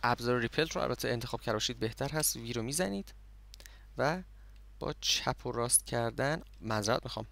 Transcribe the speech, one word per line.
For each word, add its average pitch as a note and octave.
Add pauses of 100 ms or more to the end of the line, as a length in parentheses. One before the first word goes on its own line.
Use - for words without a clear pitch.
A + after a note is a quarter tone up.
ابزار A#2+
ریپل D3+
رو E3+
البته C3
انتخاب A#2
کرده A#2
باشید A2+
بهتر A#2
هست، D3+
وی A#2
رو A#2+
میزنید F#3 (840)
و D#3 (560)
با -
چپ -
و B2
راست A#2
کردن، A#2+ (180)
معذرت A2
می‌خوام A2